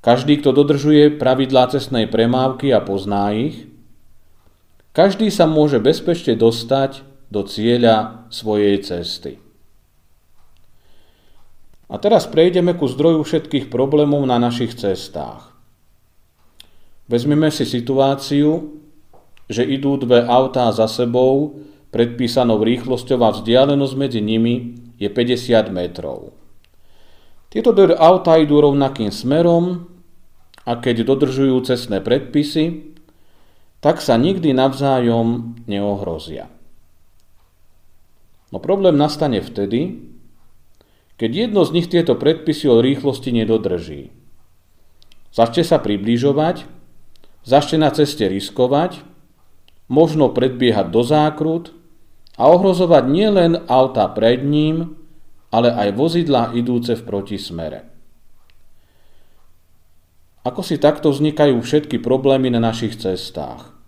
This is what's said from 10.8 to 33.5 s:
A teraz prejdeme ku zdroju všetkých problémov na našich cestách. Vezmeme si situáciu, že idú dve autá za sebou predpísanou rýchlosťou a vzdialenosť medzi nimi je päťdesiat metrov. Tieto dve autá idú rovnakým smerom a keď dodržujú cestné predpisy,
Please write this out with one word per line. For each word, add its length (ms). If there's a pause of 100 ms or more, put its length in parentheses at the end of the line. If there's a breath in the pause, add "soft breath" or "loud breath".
A 80
teraz 240
prejdeme 480
ku 160
zdroju 320
všetkých 480
problémov 560
na 160
našich 400
cestách. 720 (1600 soft breath)
Vezmeme 400
si 160
situáciu, 1120 (720)
že 160
idú 320
dve 240
autá 480
za 160
sebou 720 (320 loud breath)
predpísanou 720
rýchlosťou 560
a 160
vzdialenosť 640
medzi 240
nimi 560 (160)
je 160
päťdesiat 560
metrov. 640 (1200)
Tieto 240
dve 240
autá 400
idú 240
rovnakým 480
smerom 800 (720)
a 160
keď 240
dodržujú 640
cestné 320
predpisy, 960 (880)